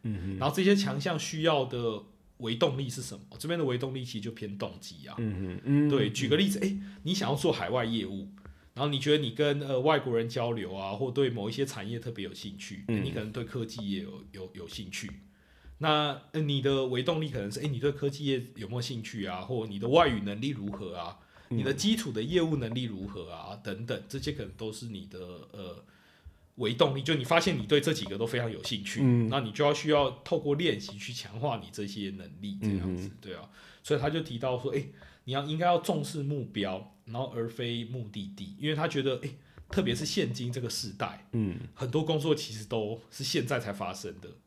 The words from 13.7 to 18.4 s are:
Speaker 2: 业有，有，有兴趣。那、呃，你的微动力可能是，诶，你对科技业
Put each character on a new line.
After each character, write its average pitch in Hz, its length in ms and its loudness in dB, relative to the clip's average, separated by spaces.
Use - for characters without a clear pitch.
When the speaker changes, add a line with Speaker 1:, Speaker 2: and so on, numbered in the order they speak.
Speaker 2:
业 95 120 -2
有， - 280 -12
有， 92 220 -12
有 87 140 -12
兴 92 220 -10
趣。 98 220 -8
那、 151 400 2
呃， 156 80 0
你 143 200 2
的 135 260 4
微 123 140 0
动 156 200 2
力 156 80 -2
可 127 100 -4
能 101 100 -4
是， 104 120 -6
诶， 151 80 -2
你 127 100 -2
对 143 100 4
科 143 200 0
技 143 160 -6
业 135 180 2